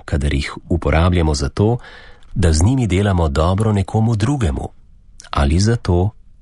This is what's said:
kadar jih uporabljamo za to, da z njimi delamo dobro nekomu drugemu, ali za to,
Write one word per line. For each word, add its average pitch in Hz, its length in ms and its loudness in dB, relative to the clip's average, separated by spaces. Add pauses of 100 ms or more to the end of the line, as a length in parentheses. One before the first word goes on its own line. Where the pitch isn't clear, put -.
kadar 73 280 -2
jih 71 180 -2 (180)
uporabljamo 80 680 2
za 67 140 -4
to, 113 280 0 (580)
da 82 180 2
z 78 100 2
njimi 123 240 2
delamo 90 420 0
dobro 92 440 0
nekomu 110 420 0
drugemu, 107 540 -2 (600)
ali 73 280 0
za 110 160 2
to, 90 340 0 (320)